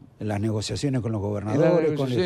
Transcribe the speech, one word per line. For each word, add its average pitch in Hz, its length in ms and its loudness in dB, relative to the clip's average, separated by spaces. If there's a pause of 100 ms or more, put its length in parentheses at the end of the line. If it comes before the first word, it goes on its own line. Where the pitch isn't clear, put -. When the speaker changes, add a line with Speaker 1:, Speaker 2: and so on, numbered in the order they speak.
(200)
Speaker 1:
Las 107 200 -2
negociaciones 110 640 -2
con 110 100 -2
los 107 80 -2
Speaker 2:
En 98 40 -2
las 104 60 -2
Speaker 1:
gobernadores, 110 440 2
con 160 80 4
Speaker 2:
negociaciones 139 440 0